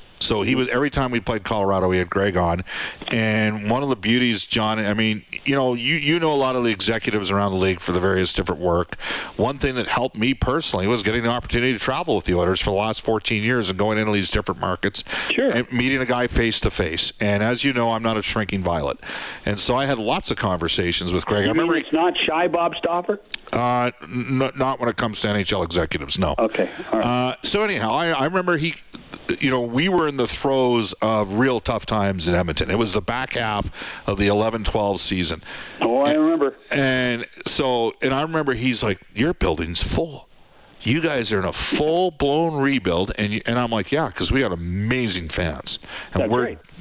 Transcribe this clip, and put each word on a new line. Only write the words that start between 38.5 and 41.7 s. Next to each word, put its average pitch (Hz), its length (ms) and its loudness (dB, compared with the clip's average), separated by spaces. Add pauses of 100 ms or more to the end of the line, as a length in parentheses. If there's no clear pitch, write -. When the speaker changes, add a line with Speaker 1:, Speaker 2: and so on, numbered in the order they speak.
Speaker 1:
he's 120 280 0
like, 101 180 0 (140)
"Your 151 200 2
building's 82 480 -2
full. - 460 -2 (540)
You 147 180 2
guys 139 320 0
are 101 60 2
in 92 80 0
a - 60 -2
full-blown 156 1080 0